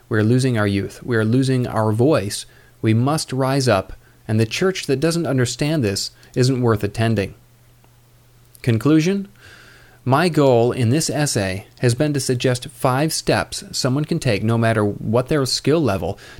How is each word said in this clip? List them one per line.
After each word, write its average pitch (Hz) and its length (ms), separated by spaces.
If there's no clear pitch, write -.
We 110 100
are 107 60
losing 127 320
our 104 100
youth. 98 380
We 120 140
are 107 60
losing 127 420
our 107 260
voice. 113 540
We 110 140
must 139 360
rise 131 380
up, 98 240
and 110 140
the 113 60
church 185 400
that 135 140
doesn't 165 260
understand 135 580
this 98 280
isn't 127 280
worth 113 200
attending. 104 520
Conclusion? 156 680
My 151 280
goal 127 420
in 110 160
this 151 220
essay 107 560
has 120 140
been 147 200
to 139 60
suggest 123 480
five 139 440
steps - 600
someone 143 340
can 170 120
take, 104 240
no 113 140
matter 113 260
what 107 460
their 147 160
skill 139 360
level, 98 380